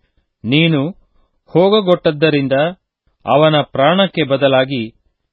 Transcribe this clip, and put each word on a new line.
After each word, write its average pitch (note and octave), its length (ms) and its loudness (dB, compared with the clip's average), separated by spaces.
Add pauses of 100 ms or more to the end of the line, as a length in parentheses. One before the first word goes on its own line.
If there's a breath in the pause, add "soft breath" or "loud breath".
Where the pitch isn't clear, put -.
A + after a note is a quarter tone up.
(440)
ನೀನು D3+ 460 0 (560)
ಹೋಗಗೊಟ್ಟದ್ದರಿಂದ D#3+ 1040 0 (760)
ಅವನ D3+ 360 2
ಪ್ರಾಣಕ್ಕೆ D#3+ 640 -2
ಬದಲಾಗಿ C3 640 -2 (460)